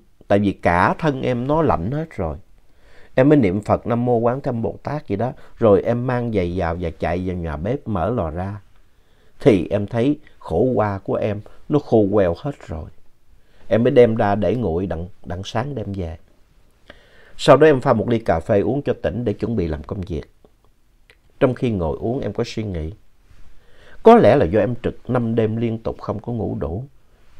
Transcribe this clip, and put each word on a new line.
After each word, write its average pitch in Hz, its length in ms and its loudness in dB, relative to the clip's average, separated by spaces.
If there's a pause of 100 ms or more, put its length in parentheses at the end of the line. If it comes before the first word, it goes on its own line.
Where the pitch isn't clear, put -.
(280)
tại 101 100 4
vì 104 140 2
cả 95 460 2
thân 135 240 -2
em 123 240 -2
nó 156 160 0
lạnh 87 280 0
hết 156 260 -8
rồi. 80 200 -4 (800)
Em 131 100 6
mới 151 100 8
niệm 101 220 2
Phật - 260 0
Nam 120 180 -2
Mô 123 120 2
Quán 117 240 0
Thế 147 80 -6
Âm 117 140 -4
Bồ - 200 -4
Tát - 260 -8
vậy 101 80 -2
đó, 120 160 -4 (260)
rồi 120 240 6
em 120 240 -2
mang 120 260 -2
giày 87 240 0
vào 85 240 -2
và 85 100 -4
chạy 87 360 -4
vào 90 100 -4
nhà 82 200 -6
bếp 110 320 -6
mở 95 220 -2
lò 98 200 -2
ra. 98 300 -8 (800)
Thì 101 280 4
em 101 180 -2
thấy 127 320 -2 (200)
khổ 80 200 -4 (160)
qua 104 240 0
của 127 160 -6
em 107 260 -2 (280)
nó 147 100 2
khô 113 340 4
queo 92 260 2
hết - 280 -10
rồi. 80 240 -10 (800)
Em 113 140 2
mới 127 80 4
đem 120 240 6
ra 104 200 2
để 98 200 0
nguội 95 320 -2
đặng, 85 220 -8 (160)
đặng 87 200 -8
sáng 135 300 -6
đem 101 180 -8
về. 85 260 -8 (1200)
Sau 139 200 6
đó 151 100 6
em 139 140 6
pha 135 120 2
một 107 160 0
ly 117 100 2
cà 82 220 0
phê 104 200 2
uống 123 220 -2
cho 117 200 -4
tỉnh 95 220 -4
để 104 80 -2
chuẩn 110 240 -4
bị 85 120 -2
làm 76 140 -6
công - 180 -8
việc. 82 300 -8 (1080)
Trong 127 140 2
khi 123 160 -2
ngồi 85 300 -2
uống 120 200 -4
em 107 120 -6
có - 140 -6
suy - 160 -8
nghĩ. 85 300 -6 (1080)
Có 233 140 10
lẽ 127 200 6
là 127 80 4
do 92 160 2
em 117 220 0
trực - 280 -8
năm 117 240 -2
đêm 110 220 0
liên 113 220 -2
tục - 220 -8
không 104 180 -6
có 117 140 -10
ngủ 107 280 -4
đủ, 85 240 -6 (560)